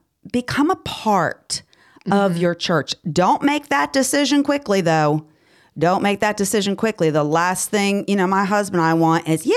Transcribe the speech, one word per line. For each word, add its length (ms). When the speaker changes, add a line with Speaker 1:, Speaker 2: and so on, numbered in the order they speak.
Speaker 1:
become 400
a 60
part 840
of 220
Speaker 2:
Mm-hmm. 100
Speaker 1:
your 140
church. 400
Don't 320
make 240
that 240
decision 520
quickly, 360
though. 460
Don't 240
make 200
that 140
decision 400
quickly. 340
The 140
last 460
thing, 380
you 80
know, 120
my 160
husband 380
and 80
I 60
want 340
is, 160
"Yeah, 120